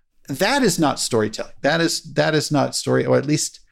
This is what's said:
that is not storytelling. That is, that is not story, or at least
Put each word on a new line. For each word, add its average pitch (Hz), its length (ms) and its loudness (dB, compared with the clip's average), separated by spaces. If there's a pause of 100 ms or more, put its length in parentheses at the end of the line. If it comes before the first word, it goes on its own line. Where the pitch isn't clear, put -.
(280)
that 226 360 0
is 202 140 2
not 139 220 0
storytelling. - 640 -2
That 156 180 2
is, 165 220 0 (140)
that 156 200 0
is 147 160 0
not 131 240 0
story, 127 300 0
or 127 120 4
at 135 80 0
least - 360 -2 (100)